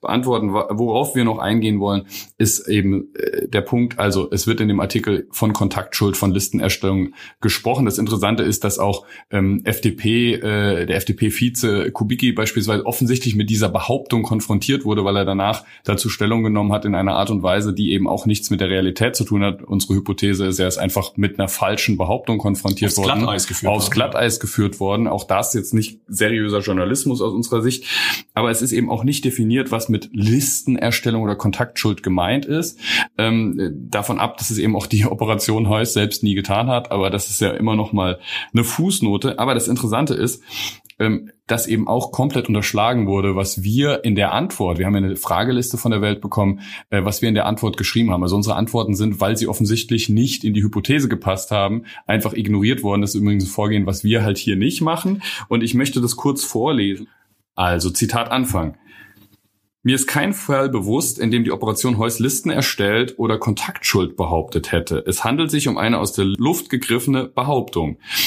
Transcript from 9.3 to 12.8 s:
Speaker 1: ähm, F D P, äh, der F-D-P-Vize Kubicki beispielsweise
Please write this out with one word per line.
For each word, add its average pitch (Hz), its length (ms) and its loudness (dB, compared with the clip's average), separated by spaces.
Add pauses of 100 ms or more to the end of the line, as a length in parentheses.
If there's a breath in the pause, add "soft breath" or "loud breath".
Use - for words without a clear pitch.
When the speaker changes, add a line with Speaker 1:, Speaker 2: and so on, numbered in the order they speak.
Speaker 1:
ähm, 98 340 2
F 107 160 -2
D 104 120 2
P, 117 420 0
äh, 101 500 0
der 85 120 -2
F-D-P-Vize 107 960 0
Kubicki 117 420 0
beispielsweise 107 520 0